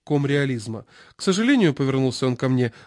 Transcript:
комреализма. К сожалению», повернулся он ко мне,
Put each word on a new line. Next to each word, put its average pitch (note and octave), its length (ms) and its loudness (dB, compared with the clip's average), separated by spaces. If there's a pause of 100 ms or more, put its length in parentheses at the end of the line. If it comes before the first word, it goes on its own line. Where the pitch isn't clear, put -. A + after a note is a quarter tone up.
комреализма. C3+ 800 -2 (300)
К - 60 -16
сожалению», G#3 520 2
повернулся C3 540 0
он B2 80 -2
ко C3 120 -2
мне, B2 240 0 (140)